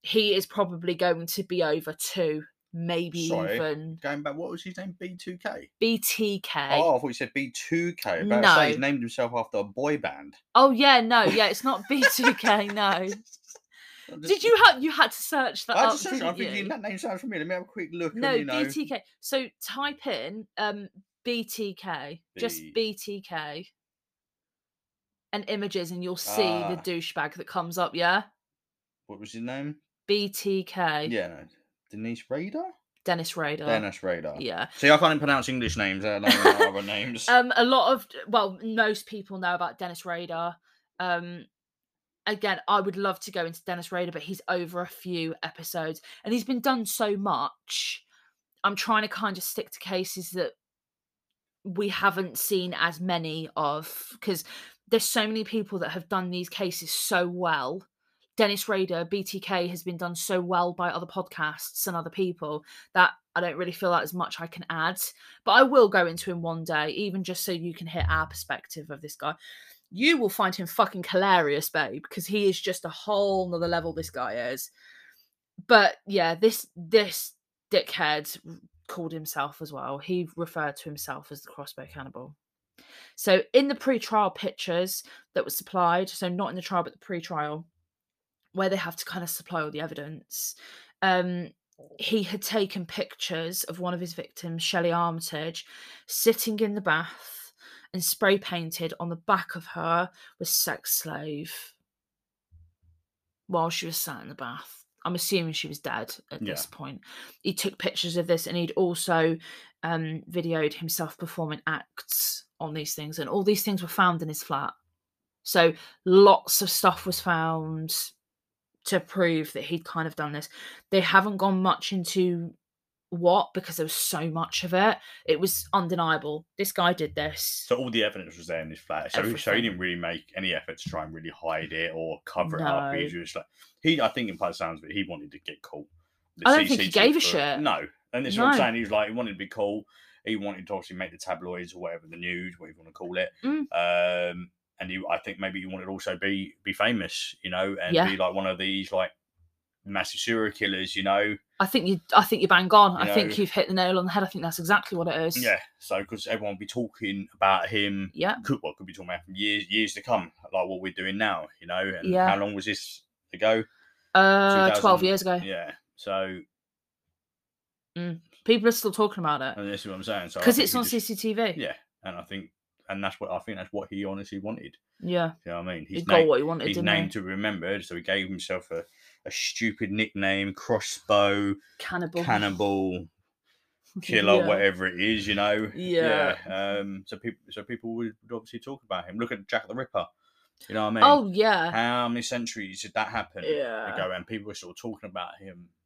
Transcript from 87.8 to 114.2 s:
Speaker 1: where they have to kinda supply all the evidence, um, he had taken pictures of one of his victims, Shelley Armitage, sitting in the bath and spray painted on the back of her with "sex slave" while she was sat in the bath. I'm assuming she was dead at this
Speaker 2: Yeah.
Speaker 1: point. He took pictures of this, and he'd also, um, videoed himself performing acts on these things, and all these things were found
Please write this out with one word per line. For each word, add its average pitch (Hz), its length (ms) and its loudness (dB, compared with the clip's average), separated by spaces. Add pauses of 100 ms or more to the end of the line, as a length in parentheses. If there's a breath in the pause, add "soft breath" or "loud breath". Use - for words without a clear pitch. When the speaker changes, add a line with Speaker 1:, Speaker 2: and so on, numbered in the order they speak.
Speaker 1:
where 190 160 0
they 196 60 0
have 165 200 -6
to - 100 -10
kinda 175 220 -8
supply - 340 -6
all 151 100 -6
the 147 100 -8
evidence, - 720 -10 (460 loud breath)
um, 180 500 2 (480)
he 220 240 0
had 196 180 -6
taken 196 440 -2
pictures 170 800 -6
of 165 140 -10
one 180 140 -2
of 175 60 -6
his 170 140 -8
victims, 165 500 -8
Shelley 170 280 2
Armitage, 165 760 -2 (400 loud breath)
sitting 226 540 0
in 208 160 0
the 208 60 -4
bath - 720 -4 (420 loud breath)
and 180 100 -4
spray 196 340 4
painted 165 600 -6
on 170 100 -4
the 170 60 -4
back 175 400 0
of 165 120 -12
her 170 420 0 (300 loud breath)
with 175 80 -6
"sex - 480 -2
slave" 151 800 -8 (1700)
while 170 220 2
she 165 160 -4
was 165 120 -6
sat 147 240 -6
in - 80 -16
the 147 60 -16
bath. - 500 -12 (200)
I'm 175 100 -2
assuming 170 380 0
she 156 140 -6
was 151 120 -12
dead - 360 -6 (160)
at - 80 -12
this 101 300 -4
Speaker 2:
Yeah. - 80 -20
Speaker 1:
point. 135 240 -12 (400 loud breath)
He 190 120 -2
took - 240 -4
pictures - 380 -4
of 175 100 0
this, 170 220 2
and 170 80 -6
he'd 170 160 -2
also, 165 680 2 (460 loud breath)
um, 160 460 -2
videoed 165 440 0
himself 160 440 -6
performing 160 500 -6
acts - 800 -4 (140)
on 156 140 -6
these 151 220 -6
things, 156 240 -10
and 151 100 -4
all 196 140 0
these 202 200 4
things 196 180 0
were 170 80 -8
found 175 320 2